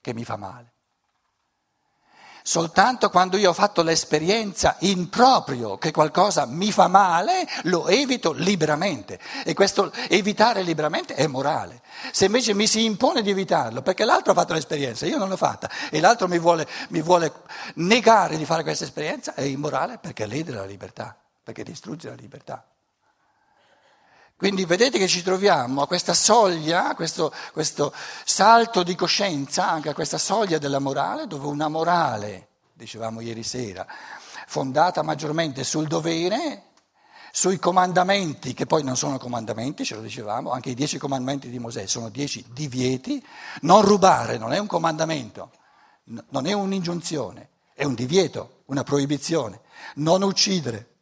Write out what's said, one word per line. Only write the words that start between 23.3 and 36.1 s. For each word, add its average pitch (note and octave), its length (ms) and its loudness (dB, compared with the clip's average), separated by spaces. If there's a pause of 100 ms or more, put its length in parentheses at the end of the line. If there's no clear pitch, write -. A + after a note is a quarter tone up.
Quindi F#3+ 280 0
vedete A3 340 4
che F#3 80 2
ci E3+ 160 -2
troviamo E3+ 580 2
a C#3+ 60 0
questa F3+ 260 -2
soglia, F#3+ 800 4
questo, D#3+ 400 -4 (180)
questo D3+ 400 -2 (320)
salto A3+ 600 6
di F3 100 -2
coscienza, F3+ 720 -2
anche D#3 220 -2
a C#3+ 60 -6
questa - 240 -4
soglia G3 400 0
della C#3 180 -2
morale, D3 480 -2
dove D3 220 -8
una D3 220 -2
morale, D3 800 -2 (240)
dicevamo A2+ 460 -10
ieri A2+ 220 -8
sera, G#2+ 460 -8 (580)
fondata D3+ 560 0
maggiormente D3+ 640 -4
sul D#3 240 -2
dovere, E3+ 800 -2 (680)